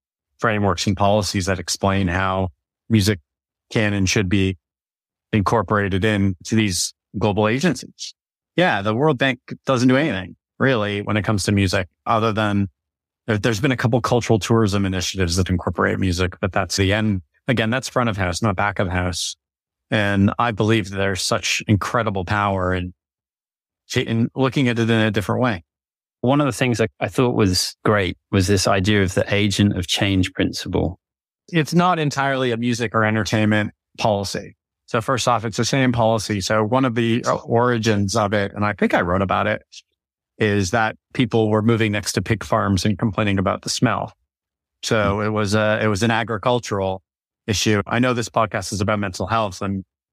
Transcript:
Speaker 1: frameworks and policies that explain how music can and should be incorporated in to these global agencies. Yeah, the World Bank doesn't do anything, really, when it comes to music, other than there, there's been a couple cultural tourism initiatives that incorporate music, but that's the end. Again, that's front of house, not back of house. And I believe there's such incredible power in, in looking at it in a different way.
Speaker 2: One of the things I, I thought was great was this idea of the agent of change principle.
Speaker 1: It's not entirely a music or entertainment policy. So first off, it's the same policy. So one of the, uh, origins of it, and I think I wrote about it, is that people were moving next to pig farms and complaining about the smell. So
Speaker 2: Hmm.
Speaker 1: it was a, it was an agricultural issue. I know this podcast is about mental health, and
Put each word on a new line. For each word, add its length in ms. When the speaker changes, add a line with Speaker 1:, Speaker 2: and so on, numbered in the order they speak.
Speaker 1:
frameworks 480
and 80
policies 520
that 120
explain 480
how 420
music 300
can 220
and 140
should 220
be 280
incorporated 680
in 320
to 100
these 380
global 300
agencies. 680
Yeah, 260
the 120
World 240
Bank 220
doesn't 220
do 80
anything, 400
really, 420
when 140
it 60
comes 240
to 60
music, 360
other 280
than 340
there, 100
there's 240
been 100
a 60
couple 240
cultural 380
tourism 460
initiatives 520
that 120
incorporate 500
music, 420
but 100
that's 240
the 160
end. 300
Again, 220
that's 180
front 220
of 80
house, 240
not 140
back 240
of 100
house. 460
And 480
I 140
believe 380
there's 320
such 460
incredible 580
power 480
in, 200
in 400
looking 320
at 120
it 100
in 100
a 120
different 300
way. 220
Speaker 2:
One 200
of 60
the 80
things 260
I, 80
I 80
thought 280
was 480
great 340
was 160
this 200
idea 340
of 120
the 200
agent 440
of 100
change 460
principle. 640
Speaker 1:
It's 220
not 260
entirely 520
a 60
music 360
or 100
entertainment 680
policy. 580
So 160
first 260
off, 180
it's 120
the 80
same 260
policy. 500
So 220
one 220
of 100
the, 300
uh, 120
origins 800
of 180
it, 200
and 100
I 100
think 200
I 80
wrote 200
about 260
it, 160
is 340
that 240
people 360
were 120
moving 300
next 220
to 80
pig 220
farms 420
and 140
complaining 400
about 240
the 60
smell. 440
So 340
Speaker 2:
Hmm. 80
Speaker 1:
it 40
was 260
a, 260
it 60
was 160
an 80
agricultural 880
issue. 400
I 120
know 140
this 160
podcast 440
is 80
about 180
mental 280
health, 340
and 220